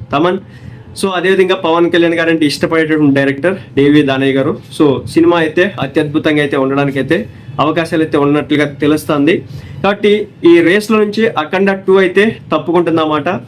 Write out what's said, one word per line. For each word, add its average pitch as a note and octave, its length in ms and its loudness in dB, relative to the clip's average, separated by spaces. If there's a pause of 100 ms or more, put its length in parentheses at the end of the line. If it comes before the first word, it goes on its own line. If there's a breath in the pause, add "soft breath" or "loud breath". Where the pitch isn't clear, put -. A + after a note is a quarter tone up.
(140)
తమన్, F3 240 0 (640 loud breath)
so G3 60 0
అదేవిధంగా F#3 460 0
పవన్ E3+ 360 0
కళ్యాణ్ E3+ 220 2
గారు E3 160 0
అంటే D#3+ 160 2
ఇష్టపడేటటువంటి D3+ 720 0
డైరెక్టర్ C#3 400 0 (200 loud breath)
డివి C#3+ 260 4
దానయ్య C3+ 320 0
గారు. C3+ 240 -2 (220)
So C3+ 280 2
సినిమా E3+ 300 2
అయితే E3 440 0
అత్యద్భుతంగా D3+ 580 -2
అయితే C#3+ 180 -2
ఉండడానికి C#3 420 -2
అయితే D#3+ 300 -2 (300 loud breath)
అవకాశాలు D#3+ 420 -2
అయితే D#3 160 -2
ఉన్నట్లుగా C#3+ 480 0
తెలుస్తుంది. D3 800 0 (400 loud breath)
కాబట్టి G#3 440 0 (180)
ఈ E3+ 140 6
రేస్లో G#3 400 2
నుంచి G#3+ 280 0
అఖండ G3 440 -2
టూ F#3+ 260 2
అయితే G3 400 2 (140)
తప్పుకుంటుందన్నమాట. D#3+ 760 0 (200)